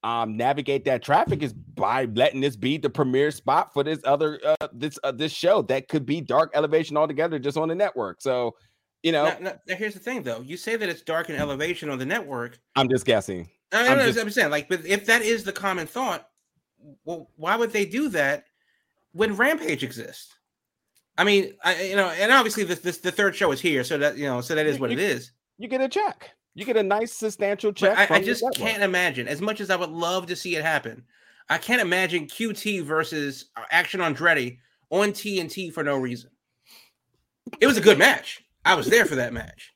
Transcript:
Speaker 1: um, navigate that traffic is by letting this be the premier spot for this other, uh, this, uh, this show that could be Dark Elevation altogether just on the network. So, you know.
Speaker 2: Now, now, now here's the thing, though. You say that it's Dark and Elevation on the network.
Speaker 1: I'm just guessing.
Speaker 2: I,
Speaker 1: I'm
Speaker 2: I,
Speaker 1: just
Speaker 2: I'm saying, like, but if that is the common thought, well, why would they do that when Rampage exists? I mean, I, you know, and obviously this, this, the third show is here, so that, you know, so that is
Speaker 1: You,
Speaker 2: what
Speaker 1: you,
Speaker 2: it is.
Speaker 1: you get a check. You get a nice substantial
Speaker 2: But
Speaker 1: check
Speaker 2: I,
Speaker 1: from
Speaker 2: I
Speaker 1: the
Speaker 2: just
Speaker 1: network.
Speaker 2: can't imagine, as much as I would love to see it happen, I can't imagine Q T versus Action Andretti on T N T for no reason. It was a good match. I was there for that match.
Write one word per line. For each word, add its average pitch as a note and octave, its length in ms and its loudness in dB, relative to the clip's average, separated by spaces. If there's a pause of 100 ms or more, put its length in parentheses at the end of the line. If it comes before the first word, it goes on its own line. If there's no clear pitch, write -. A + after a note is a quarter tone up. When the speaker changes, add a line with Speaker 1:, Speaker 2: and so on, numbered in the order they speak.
Speaker 1:
um, A2+ 340 -2
navigate C#3 480 0
that C3 180 0
traffic D3+ 400 2
is A#2+ 100 -6
by A2+ 520 -2
letting B2 360 2
this C3+ 140 0
be B2+ 220 -2
the C#3+ 120 -2
premier C#3 420 2
spot C#3 420 0
for C#3+ 100 2
this D3+ 220 -2
other, D3+ 380 2
uh, D#3 300 2
this, C#3+ 300 -6
uh, F3 80 -2
this D3 200 -4
show F#3 320 2
that C3+ 240 -2
could D3 180 -2
be C#3+ 160 -2
Dark C3 340 2
Elevation D3+ 420 0
altogether D#3 400 0
just C#3 200 -4
on D#3+ 100 0
the E3 80 -2
network. B2+ 460 -2
So, B2 340 -2 (480)
you E3 80 2
know. D3+ 140 2
Speaker 2:
Now, D#3+ 140 0
now, F#3 140 -8 (140)
now F#3 80 -4
here's G#3 180 -6
the G3 60 -18
thing, A#3+ 240 -8
though. A#2 180 -6
You D3 160 -12
say A3+ 200 -6
that G#3 120 -4
it's E3+ 120 -8
Dark E3 280 -4
and D3 80 -6
Elevation D3+ 520 -4
on C3+ 100 -4
the C3 60 -4
network. C#3 520 -6 (180)
Speaker 1:
I'm C3+ 140 4
just B2+ 160 2
guessing. G2 440 0 (220)
Speaker 2:
I, A#3 160 4
Speaker 1:
I'm C4+ 120 6
Speaker 2:
I, B3+ 60 4
Speaker 1:
just G#3+ 120 2
Speaker 2:
I'm G#3+ 140 -2
saying, G3+ 180 2
like, D3 180 -2
but F3 180 -2
if G3+ 200 0
that A#3 160 4
is A3 220 0
the G3 80 -4
common F#3 340 -4
thought, A3+ 420 -6 (800)
well, E3 300 -10
why E3+ 200 0
would A#3 160 0
they G#3 140 0
do B3 240 -2
that D3 360 0 (680)
when G#3 240 0
Rampage A#3 480 0
exists? A#2+ 500 -12 (880)
I F3 40 4
mean, G3 300 2 (100)
I, F3 200 0
you F#3+ 120 -4
know, G3 140 4
and F#3+ 220 2
obviously A3 320 4
this, E3+ 160 -2
this, F3 180 -4
the F3+ 140 -4
third G3 240 0
show F3 160 2
is C3+ 100 -2
here, C#3+ 220 2
so D#3 160 -2
that, C#3+ 180 0
you C#3+ 80 -4
know, B2 160 -2
so C#3 140 -4
that D3+ 100 2
is C#3+ 120 0
Speaker 1:
You, C3+ 40 -4
Speaker 2:
what A#2+ 100 -2
Speaker 1:
you, - 60 -2
Speaker 2:
it F3 60 0
is. C3 280 -2 (280)
Speaker 1:
you A3+ 80 -12
get C4 140 -2
a C4 80 0
check. - 420 -4 (240)
You D#3+ 100 -10
get A3+ 120 0
a G#3+ 60 4
nice G#3 300 0
substantial G#3 580 -2
Speaker 2:
But - 60 -10
Speaker 1:
check G3+ 200 4
Speaker 2:
I, G3 100 6
Speaker 1:
from - 100 2
Speaker 2:
I - 20 6
Speaker 1:
the F#3+ 60 -2
Speaker 2:
just A#3 180 -2
Speaker 1:
network. B3+ 140 -2
Speaker 2:
can't G#3+ 260 -2
imagine, F3+ 460 0
as D3 100 -4
much G#3 220 -4
as F#3+ 80 -8
I F#3+ 60 2
would F3 160 -4
love E3+ 340 -2
to F3 100 -8
see F3 200 -6
it D3+ 80 -4
happen, D3+ 400 -2 (440)
I D#3 100 0
can't A#3+ 220 0
imagine F3 460 0
Q A3 280 -4
T G#3 260 -4
versus D3+ 680 -4 (260)
Action F3 300 0
Andretti D3 560 0 (320)
on G3 240 2
T G3+ 260 -6
N E3 80 -6
T F#3 220 -10
for D3+ 140 -6
no C#3+ 140 0
reason. B2 340 -6 (1300)
It A3+ 60 8
was C4 100 4
a F#3+ 40 0
good F#3+ 180 8
match. - 440 2 (220)
I F3+ 100 6
was D3+ 120 -2
there A3 180 6
for D3+ 100 -2
that A#2+ 160 -2
match. - 440 -12